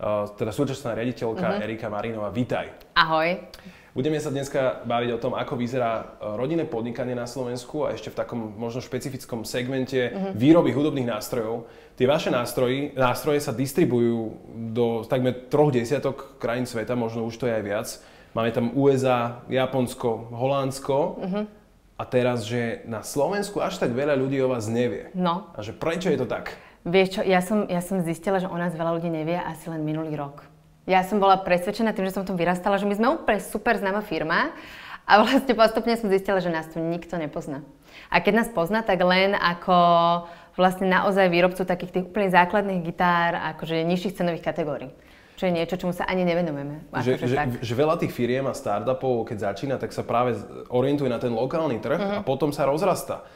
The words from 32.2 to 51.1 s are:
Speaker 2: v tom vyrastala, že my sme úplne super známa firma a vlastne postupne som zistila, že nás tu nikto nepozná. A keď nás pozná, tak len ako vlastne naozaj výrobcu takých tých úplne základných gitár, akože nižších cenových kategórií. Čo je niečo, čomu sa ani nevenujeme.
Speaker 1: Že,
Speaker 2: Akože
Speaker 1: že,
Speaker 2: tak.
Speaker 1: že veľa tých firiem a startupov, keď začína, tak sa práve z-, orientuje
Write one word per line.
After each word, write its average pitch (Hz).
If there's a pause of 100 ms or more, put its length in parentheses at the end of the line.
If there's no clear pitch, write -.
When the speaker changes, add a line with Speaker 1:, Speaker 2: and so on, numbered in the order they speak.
Speaker 2:
v 190
tom -
vyrastala, 180
že 196
my 202
sme 226
úplne 214
super 220
známa 202
firma 170 (560)
a 208
vlastne 254
postupne 220
som 220
zistila, 190
že 175
nás 160
tu -
nikto 170
nepozná. 151 (480)
A 175
keď 214
nás 220
pozná, 208
tak 190
len 185
ako 175 (880)
vlastne 185
naozaj 190
výrobcu 180
takých 180
tých 180
úplne 202
základných 185
gitár, 175 (240)
akože 160
nižších 180
cenových 170
kategórií. 147 (440)
Čo -
je 180
niečo, 165
čomu 180
sa -
ani 185
nevenujeme. 156
Speaker 1:
Že, 123
Speaker 2:
Akože 123
Speaker 1:
že, 131
Speaker 2:
tak. 147 (120)
Speaker 1:
že 117
veľa 160
tých -
firiem 123
a 113
startupov, 117
keď 101
začína, 135
tak 107
sa -
práve 120
z-, 104 (320)
orientuje 135